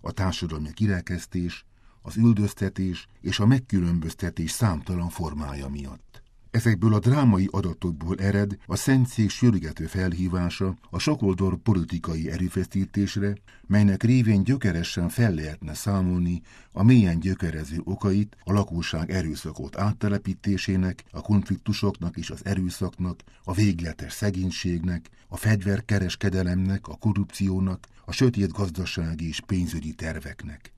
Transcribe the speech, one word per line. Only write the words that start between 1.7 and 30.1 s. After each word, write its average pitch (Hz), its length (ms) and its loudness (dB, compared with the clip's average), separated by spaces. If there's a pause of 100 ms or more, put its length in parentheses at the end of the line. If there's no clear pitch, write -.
az 85 160 -8
üldöztetés 101 880 2 (140)
és - 180 -4
a 101 60 4
megkülönböztetés 87 1040 0
számtalan 87 580 -2
formája 73 580 -8
miatt. 69 560 -12 (320)
Ezekből 110 380 4
a 104 60 6
drámai 117 520 4
adatokból 87 680 -2
ered 101 460 0
a 92 100 -4
Szentszék 123 540 2
sürgető 82 560 2
felhívása 90 920 -2 (140)
a 92 100 -4
sokoldalú 95 560 2
politikai 82 760 -2
erőfeszítésre, 98 1000 -2 (340)
melynek 101 360 4
révén 113 400 4
gyökeresen 87 680 0
fel 113 240 2
lehetne 78 400 -6
számolni 90 680 0 (300)
a 95 120 0
mélyen 104 360 8
gyökerező 80 640 -4
okait 98 600 0
a 92 100 -2
lakosság 85 580 0
erőszakot 80 680 -6
áttelepítésének, 98 1300 0
a - 100 -12
konfliktusoknak 98 960 0
és - 120 -8
az - 160 -12
erőszaknak, 92 800 -4 (200)
a 92 100 -6
végletes 85 600 0
szegénységnek, 90 960 -2 (180)
a - 100 -10
fegyverkereskedelemnek, 95 1500 0
a - 80 -14
korrupciónak, 95 920 -2 (180)
a 92 60 -12
sötét 98 400 2
gazdasági 82 760 -4
és 78 180 -6
pénzügyi 82 480 -2
terveknek. 71 840 -12